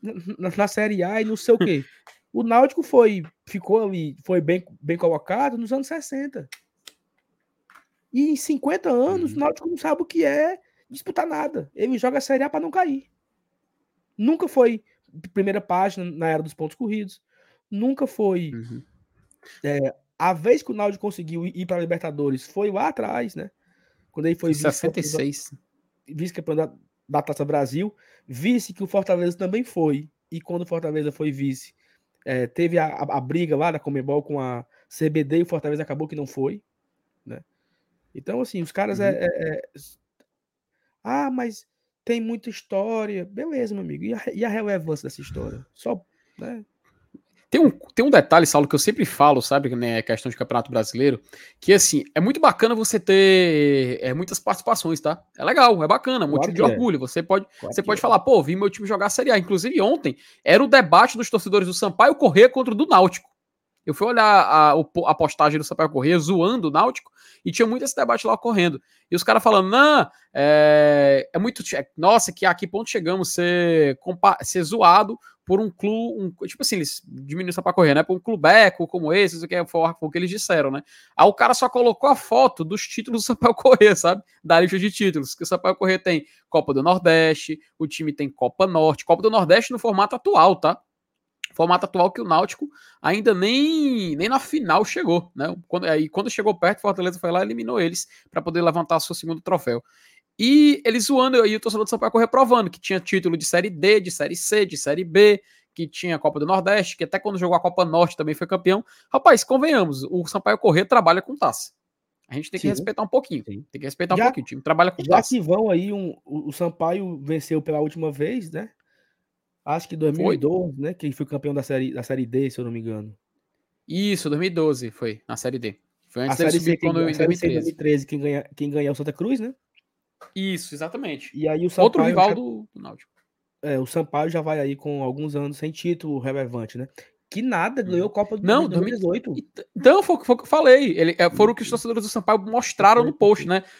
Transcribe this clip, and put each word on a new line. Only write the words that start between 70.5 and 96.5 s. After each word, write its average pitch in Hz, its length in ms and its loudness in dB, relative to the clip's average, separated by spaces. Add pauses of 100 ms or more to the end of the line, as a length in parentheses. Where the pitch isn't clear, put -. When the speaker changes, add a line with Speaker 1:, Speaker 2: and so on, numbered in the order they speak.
Speaker 2:
é 170 60 -4
muito, 208 240 -4 (120)
é, 143 220 -6
nossa, 196 340 4
que - 140 -6
a 185 100 4
que - 120 -8
ponto 202 240 -8
chegamos 180 420 -4
ser 170 680 2
compa-, 185 420 2
ser - 220 -4
zoado 202 540 4 (280)
por 190 140 2
um 220 100 -4
clube, 220 520 -6
um, 180 240 -8
tipo - 160 -16
assim, 226 140 -2
eles 156 300 -6
diminuem 139 420 -10
o 175 60 -6
Sampaio 180 200 -2
Corrêa, 160 200 6
né? 156 80 4
Por 185 120 -4
um 180 60 -4
clubeco 190 640 6
como 160 280 -4
esse, 185 220 2
isso 165 120 -14
que 180 60 -6
é, 175 100 -2
foi 165 340 -2
o 156 120 -6
que 165 80 -6
eles 180 100 -2
disseram, 170 420 0
né?" 139 120 -8 (340)
Aí 165 100 8
o 202 60 6
cara 240 220 2
só 247 160 0
colocou 247 400 2
a 269 40 4
foto 240 480 2
dos 175 240 -8
títulos 226 360 -6
do - 60 -6
Sampaio 240 260 2
Corrêa, 214 420 8
sabe? 185 260 0 (220)
Da 165 160 6
lista 180 180 2
de 196 120 -2
títulos, 160 440 -2
que 175 100 -12
o - 20 -8
Sampaio 185 280 0
Corrêa 185 240 0
tem 170 280 -2 (240)
Copa 147 240 0
do 135 80 2
Nordeste, 160 760 2 (200)
o 160 80 -4
time 151 260 -6
tem 143 160 -6
Copa 131 380 -2
Norte, 160 400 0
Copa 170 160 2
do 220 80 2
Nordeste 208 420 0
no 240 60 -8
formato 208 360 0
atual, 196 420 4
tá? - 220 -2 (760)
Formato 180 320 2
atual 185 260 0
que - 80 -10
o - 40 -8
Náutico 185 440 -2 (320)
ainda 208 340 2
nem, 247 800 0
nem 170 140 -2
na 262 100 0
final 214 460 0
chegou, 175 500 -2
né? 160 220 -6 (100)
Quando, 180 200 -4
aí, 156 220 0
quando 208 200 -6
chegou 202 260 -2